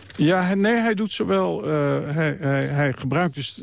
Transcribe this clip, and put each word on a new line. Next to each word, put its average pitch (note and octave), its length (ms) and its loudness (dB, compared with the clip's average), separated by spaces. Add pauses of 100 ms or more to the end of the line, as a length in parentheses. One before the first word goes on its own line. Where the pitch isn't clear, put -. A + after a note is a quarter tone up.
(160)
Ja, F3+ 260 4
hij, F3+ 120 2
nee, G#3 220 2
hij A3+ 180 2
doet G3+ 180 -2
zowel, F#3 520 0
eh, C#3+ 500 0
hij, D3+ 260 0
hij, C#3 260 0
hij C#3+ 260 0
gebruikt C#3 420 -2
dus - 280 -10